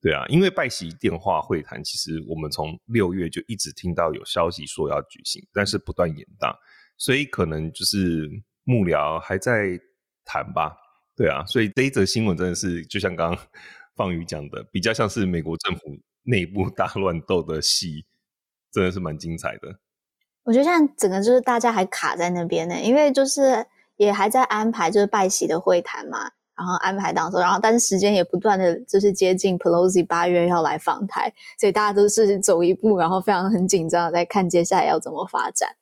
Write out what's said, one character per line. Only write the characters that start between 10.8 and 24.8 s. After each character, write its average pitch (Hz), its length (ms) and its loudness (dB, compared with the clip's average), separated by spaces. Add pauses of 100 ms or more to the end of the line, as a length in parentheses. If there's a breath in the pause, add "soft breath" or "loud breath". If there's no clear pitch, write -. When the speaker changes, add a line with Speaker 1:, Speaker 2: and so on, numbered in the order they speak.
Speaker 1:
对 98 140 2
啊， 71 160 -4
所 120 160 0
以 110 80 0
这 127 140 -2
一 135 60 0
则 120 140 0
新 110 220 0
闻 95 100 0
真 90 140 -2
的 87 40 -4
是， 85 320 -6
就 - 140 -8
像 92 160 -4
刚 85 180 -2
刚 - 120 -10 (500 loud breath)
放 95 180 -2
宇 85 120 -6
讲 76 240 -10
的， - 120 -12 (120)
比 95 80 -2
较 85 100 0
像 110 180 0
是 101 160 -2
美 87 160 0
国 82 140 -4
政 90 180 -4
府 76 240 -12 (260)
内 104 220 0
部 92 240 -4
大 - 260 -2
乱 90 260 -2
斗 90 200 0
的 78 200 -4
戏， 78 440 -4 (680)
真 101 100 2
的 90 80 0
是 95 80 -6
蛮 78 180 -6
精 82 200 -8
彩 - 160 -6
的。 - 260 -16 (640)
Speaker 2:
我 240 80 -2
觉 233 80 6
得 285 60 4
现 330 200 4
在 285 120 -2
整 202 120 2
个 190 140 -2
就 233 100 4
是 254 60 6
大 240 180 0
家 233 140 2
还 208 140 2
卡 - 320 -4
在 175 140 0
那 175 120 -2
边 170 240 -2
呢， 175 100 -6
因 226 160 0
为 294 160 6
就 269 160 2
是 262 400 2 (300)
也 208 160 4
还 202 180 2
在 254 140 2
安 214 260 0
排 226 220 0